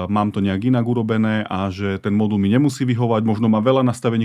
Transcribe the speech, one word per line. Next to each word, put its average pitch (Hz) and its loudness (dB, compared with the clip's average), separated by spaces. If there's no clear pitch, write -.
mám 104 0
to 104 -2
nejak 98 -2
inak 123 0
urobené 110 0
a 95 -4
že 98 -4
ten 104 -2
modul 104 0
mi 98 2
nemusí 131 0
vyhovať, 117 0
možno 110 2
má 107 4
veľa 127 2
nastavení, 117 0